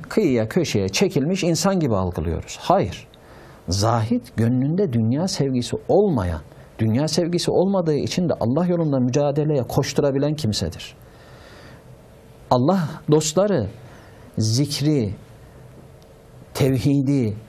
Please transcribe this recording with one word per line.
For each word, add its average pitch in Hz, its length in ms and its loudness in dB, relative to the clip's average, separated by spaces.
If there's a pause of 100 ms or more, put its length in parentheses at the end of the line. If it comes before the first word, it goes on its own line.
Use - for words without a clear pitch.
kıyıya 127 380 2
köşeye 107 420 0
çekilmiş 180 540 0
insan 180 360 2
gibi 135 160 0
algılıyoruz. 85 640 -4
Hayır. 165 460 0 (600)
Zahit, 113 720 0
gönlünde 131 560 0
dünya 117 340 0
sevgisi 131 480 -2 (120)
olmayan, 123 540 0 (380)
dünya 113 280 0
sevgisi 170 440 -2
olmadığı 175 440 2
için 175 340 -2
de 117 100 2
Allah 139 260 0
yolunda 165 340 0
mücadeleye 143 640 0
koşturabilen 139 720 0
kimsedir. - 640 -4 (1600)
Allah 139 280 2 (320)
dostları 156 560 2 (720)
zikri, 123 760 0 (1400)
tevhidi 135 840 2 (120)